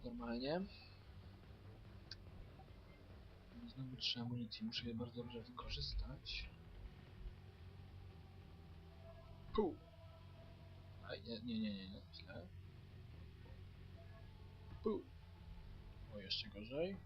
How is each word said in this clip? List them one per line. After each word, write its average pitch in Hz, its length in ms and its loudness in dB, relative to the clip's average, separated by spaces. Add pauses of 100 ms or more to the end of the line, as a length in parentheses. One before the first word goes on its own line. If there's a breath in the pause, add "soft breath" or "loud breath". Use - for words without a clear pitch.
Normalnie. 120 580 6 (3250 loud breath)
Znowu 131 200 0
trzy - 240 6
amunicji. 120 460 2
Muszę 117 220 4
je 117 80 2
bardzo 120 280 2
dobrze 117 180 0
wykorzystać. - 1080 2 (3000)
Pu! 190 200 12 (1300)
Aj, 78 200 0
nie, 113 180 0
nie, 117 180 6
nie, 107 140 8
nie, 95 160 0
nie. 98 120 -2 (120)
Źle. - 340 -4 (2250)
Pu! 107 200 6 (1120)
O, 104 60 0
jeszcze 95 300 2
gorzej. 139 560 4